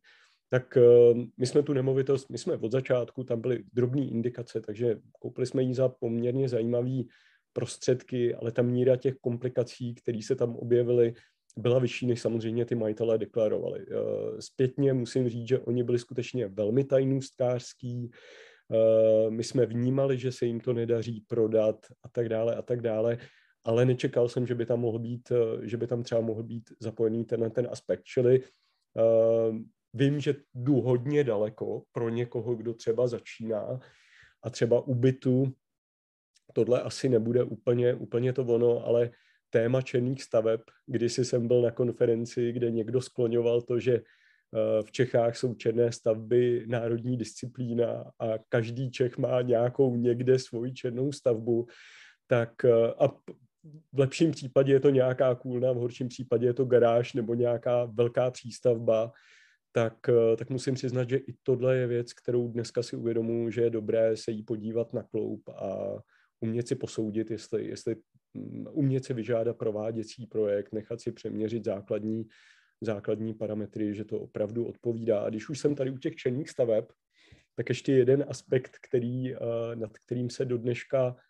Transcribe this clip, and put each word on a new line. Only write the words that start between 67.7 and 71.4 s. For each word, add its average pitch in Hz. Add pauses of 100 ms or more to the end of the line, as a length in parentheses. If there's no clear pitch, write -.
mm, 104
umět 131
si 139
vyžádat 113
prováděcí 110
projekt, 101
nechat 110
si 117
přeměřit 107